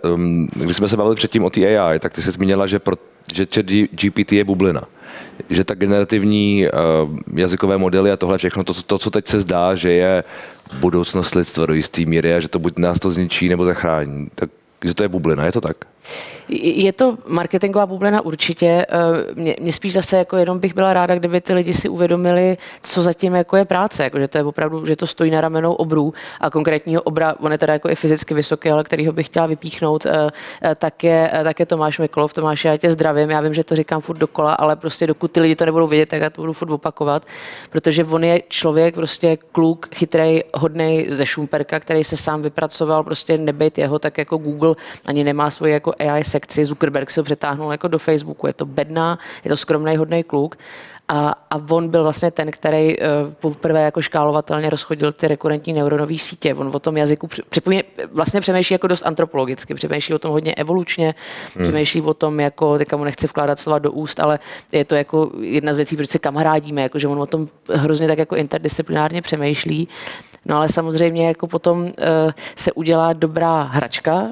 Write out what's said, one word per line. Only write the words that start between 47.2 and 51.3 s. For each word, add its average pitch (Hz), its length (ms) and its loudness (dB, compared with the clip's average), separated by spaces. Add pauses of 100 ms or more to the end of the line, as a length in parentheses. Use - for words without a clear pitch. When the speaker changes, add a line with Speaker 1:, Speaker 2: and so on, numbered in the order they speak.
Speaker 2:
ho 151 40 0
přetáhnul 147 480 -4
jako 147 160 -6
do 165 100 -2
Facebooku, 151 480 -2
je 135 60 -2
to 147 140 -6
bedna, 160 520 -2 (260)
je - 40 -6
to 147 80 0
skromnej, 156 400 0
hodnej 160 260 0
kluk. 156 340 -2 (520)
A, 147 260 0 (160)